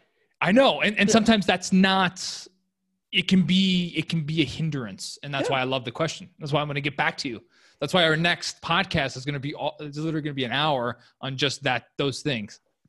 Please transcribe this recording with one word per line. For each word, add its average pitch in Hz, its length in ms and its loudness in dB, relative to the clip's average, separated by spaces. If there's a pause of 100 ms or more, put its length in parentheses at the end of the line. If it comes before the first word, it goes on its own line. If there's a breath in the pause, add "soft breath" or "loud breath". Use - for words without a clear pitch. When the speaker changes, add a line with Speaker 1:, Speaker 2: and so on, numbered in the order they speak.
(420)
Speaker 1:
I 160 100 2
know. 214 300 6
And, 202 160 0
and 202 120 4
Speaker 2:
Yeah. 220 40 4
Speaker 1:
sometimes 220 320 4
that's 185 280 0
not, 190 760 2 (640)
it 180 160 0
can 190 160 6
be, 185 520 2
it 156 140 -4
can 165 120 -2
be 156 200 -2
a 143 40 4
hindrance. 131 760 -6
And 143 100 -8
that's 139 160 -2
Speaker 2:
Yeah. - 40 0
Speaker 1:
why 131 80 0
I 127 40 0
love 131 200 -2
the 131 60 -6
question. - 380 -6 (100)
That's 151 120 -8
why 147 100 2
I'm 151 60 -4
gonna 143 140 -6
get 143 160 -6
back 156 220 0
to 143 100 -6
you. 110 140 -10 (360 soft breath)
That's 147 140 -2
why 180 120 6
our 156 120 4
next 170 440 -2
podcast 165 560 -2
is 127 80 -12
gonna 143 140 -4
be 143 140 -6
all, 139 260 -6
it's 147 180 -12
literally 156 260 -4
gonna 147 100 -6
be 135 120 -2
an 113 60 -4
hour 131 480 0 (220 soft breath)
on 135 160 -8
just 135 260 -2
that, 127 340 -2
those 143 240 -2
things. 117 380 -6 (280)